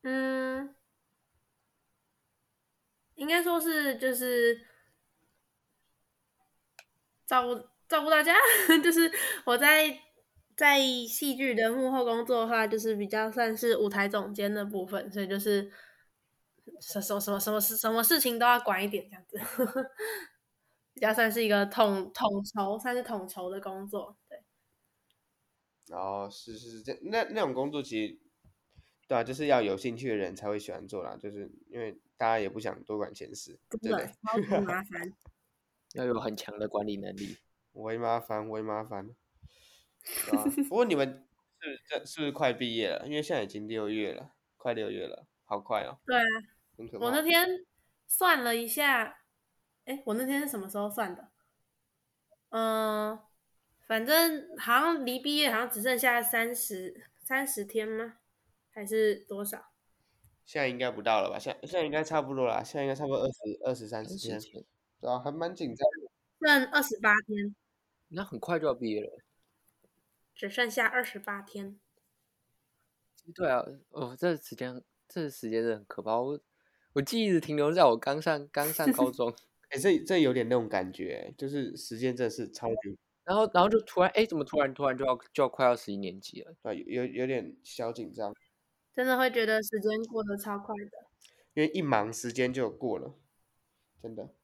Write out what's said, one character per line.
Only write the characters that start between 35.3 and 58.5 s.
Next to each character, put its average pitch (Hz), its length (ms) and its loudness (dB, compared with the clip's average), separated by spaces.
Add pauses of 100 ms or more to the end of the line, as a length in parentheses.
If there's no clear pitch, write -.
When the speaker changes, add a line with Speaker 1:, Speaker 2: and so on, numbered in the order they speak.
Speaker 3:
<laughs> - 440 -20
要 127 100 -4
有 120 140 0
很 107 180 -4
强 104 220 -12
的 107 100 -4
管 104 180 -2
理 101 100 -4
能 98 180 -10
力。 98 220 -10 (380)
Speaker 2:
微 110 240 -6
麻 117 200 0
烦， 110 300 -6
微 107 140 -6
麻 107 200 -4
烦。 110 320 -10 (1120)
对 302 120 0
啊， - 60 -2 (120)
Speaker 1:
<laughs> 277 120 0
Speaker 2:
不 - 80 -8
过 240 80 6
你 196 100 2
们 135 320 0 (340)
是 165 80 -10
不 139 40 -8
是， 131 160 -14
这， 151 180 -4
是 - 140 -12
不 151 60 0
是 143 60 -2
快 131 200 2
毕 117 240 -2
业 107 120 2
了？ - 180 -2
因 147 60 -6
为 151 100 -2
现 151 140 -2
在 113 60 0
已 101 40 -2
经 107 220 -10
六 110 200 -2
月 104 240 -2
了， - 200 -14 (240)
快 123 160 -4
六 110 180 -4
月 95 160 -6
了， - 200 -14 (180)
好 104 140 -4
快 104 240 -2
哦。 - 240 -10
Speaker 1:
对 247 100 0
啊。 233 80 4 (520)
Speaker 2:
很 113 120 -14
可 - 100 -12
怕。 202 60 -4
Speaker 1:
我 247 60 0
那 294 120 2
天 359 440 2 (400)
算 330 360 2
了 233 140 0
一 233 100 -4
下， 247 520 0 (680)
诶， - 220 -8
我 214 80 -2
那 247 100 -2
天 277 160 0
是 294 80 -4
什 254 100 -8
么 196 100 -8
时 202 80 -10
候 208 140 -4
算 202 240 -4
的？ - 140 -18 (1200)
嗯， 220 680 -2 (720)
反 220 180 0
正 311 540 2
好 240 220 4
像 311 260 2
离 247 140 -2
毕 285 160 -2
业 294 140 4
好 220 80 0
像 240 120 -2
只 208 100 -6
剩 254 160 0
下 240 240 4
三 233 320 -2
十， 190 560 -8 (100)
三 269 280 -2
十 214 180 -6
天 214 220 -4
吗？ 220 300 -8 (560)